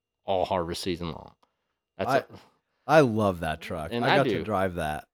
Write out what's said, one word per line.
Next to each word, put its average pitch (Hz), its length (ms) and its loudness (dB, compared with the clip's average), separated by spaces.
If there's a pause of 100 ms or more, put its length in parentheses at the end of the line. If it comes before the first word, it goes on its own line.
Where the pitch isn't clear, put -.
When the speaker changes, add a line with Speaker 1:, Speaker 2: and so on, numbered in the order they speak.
(240)
Speaker 1:
all 95 200 0
harvest 87 380 -2
season 87 260 -6
long. - 240 -12 (640)
That's 95 120 -2
Speaker 2:
I, 135 80 2
Speaker 1:
a - 60 -2 (640)
Speaker 2:
I 156 140 8
love 107 400 2
that 80 200 -2
truck. 82 320 -8
Speaker 1:
And 120 120 -2
Speaker 2:
I 151 100 4
Speaker 1:
I - 40 4
Speaker 2:
got 135 60 4
to 127 60 2
Speaker 1:
do. 82 140 -2
Speaker 2:
drive 95 320 0
that, 76 380 -4